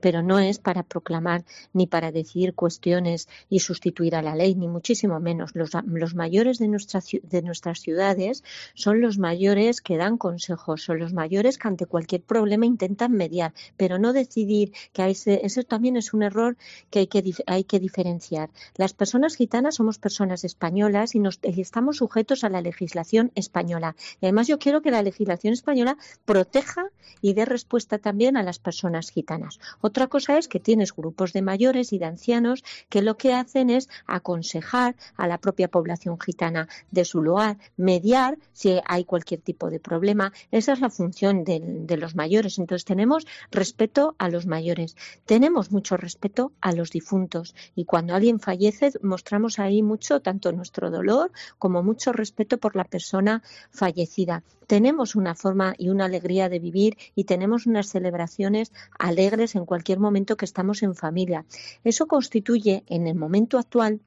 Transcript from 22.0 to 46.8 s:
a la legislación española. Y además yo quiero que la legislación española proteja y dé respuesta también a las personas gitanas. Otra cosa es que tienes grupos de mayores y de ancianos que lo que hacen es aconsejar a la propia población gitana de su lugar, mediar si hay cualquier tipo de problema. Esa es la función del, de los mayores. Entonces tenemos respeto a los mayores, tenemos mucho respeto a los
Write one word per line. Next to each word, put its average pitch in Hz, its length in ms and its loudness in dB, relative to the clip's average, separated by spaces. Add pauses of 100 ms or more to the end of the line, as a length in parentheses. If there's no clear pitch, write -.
a 214 40 2
la 185 120 -2
legislación 175 760 0
española. 170 580 -4 (260)
Y 185 60 0
además 214 220 4
yo 294 100 2
quiero 294 240 2
que 311 80 2
la 226 120 2
legislación 196 520 0
española 254 420 0 (280)
proteja 240 600 2 (340)
y 196 140 2
dé 214 100 2
respuesta 240 540 -2
también 214 380 2
a 226 60 0
las 180 160 -4
personas 170 520 -4
gitanas. 156 500 -6 (200)
Otra 254 280 0
cosa 285 300 0
es 330 100 -2
que 196 120 -6
tienes 220 340 2
grupos 165 380 -6
de 196 100 -2
mayores 240 500 0
y 196 60 -2
de 170 80 -4
ancianos 233 580 -2 (240)
que 208 120 2
lo 214 160 2
que 262 160 2
hacen 247 380 2
es 262 180 2 (180)
aconsejar 185 920 -2 (200)
a 175 120 -2
la 170 100 -2
propia 185 300 0
población 170 500 -2
gitana 165 500 -4 (220)
de 180 140 2
su 170 180 -2
lugar, 202 360 2 (180)
mediar 214 600 2 (140)
si 185 340 2
hay 180 180 -2
cualquier 170 360 -4
tipo - 300 -6
de 160 100 -8
problema. 196 520 0 (180)
Esa 226 220 2
es 254 80 0
la 254 100 0
función 185 540 0
del, 165 420 -4
de 170 100 0
los 160 200 -6
mayores. 190 420 0
Entonces 180 260 -4
tenemos 240 420 0 (240)
respeto 226 680 0
a 185 100 -2
los 170 180 -4
mayores, 165 500 -4 (300)
tenemos 247 440 4
mucho 196 260 0
respeto 196 640 -4
a 190 120 0
los 170 180 -2